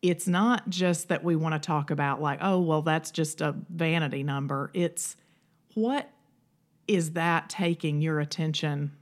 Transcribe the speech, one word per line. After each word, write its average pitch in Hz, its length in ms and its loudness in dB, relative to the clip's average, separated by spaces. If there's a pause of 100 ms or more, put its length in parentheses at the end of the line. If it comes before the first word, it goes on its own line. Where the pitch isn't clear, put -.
It's 175 260 0
not 208 400 2
just 175 400 0
that 170 160 0
we 170 100 2
wanna 156 240 0
talk 147 320 -2
about, 143 300 0
like, 143 220 -2
"Oh, 185 180 2
well, 160 220 2
that's 160 280 0
just 151 300 -2
a 147 160 -2 (140)
vanity 160 520 0
number." 139 520 -2
It's 170 420 -4 (580)
what 240 360 -2 (760)
is 165 260 2
that 165 360 2
taking 165 520 0
your 156 200 2
attention 147 800 -2